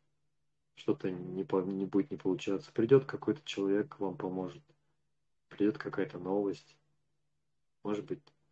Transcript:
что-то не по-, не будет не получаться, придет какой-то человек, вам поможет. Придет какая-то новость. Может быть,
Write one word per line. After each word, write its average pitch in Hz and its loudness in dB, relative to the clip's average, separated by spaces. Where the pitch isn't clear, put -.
что-то - 0
не 92 -4
по-, 95 2
не 95 -2
будет 95 2
не 95 -6
получаться, 95 -2
придет 127 6
какой-то - -2
человек, 98 0
вам 95 -4
поможет. 92 -6
Придет 104 2
какая-то 92 -4
новость. 95 -2
Может 104 -4
быть, - -8